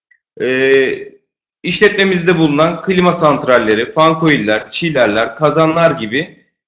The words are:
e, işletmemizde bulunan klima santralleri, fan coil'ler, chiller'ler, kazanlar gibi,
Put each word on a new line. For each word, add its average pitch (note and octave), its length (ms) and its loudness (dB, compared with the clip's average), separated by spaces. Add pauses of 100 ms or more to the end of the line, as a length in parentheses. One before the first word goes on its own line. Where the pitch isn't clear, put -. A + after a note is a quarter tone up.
(420)
e, C3 760 0 (460)
işletmemizde F#3 760 0
bulunan D#3+ 440 0
klima F3+ 320 0
santralleri, A#2+ 800 0
fan D#3+ 260 2
coil'ler, A2 520 -2
chiller'ler, A#2 640 -2
kazanlar D#3+ 560 2
gibi, B2 540 -8 (220)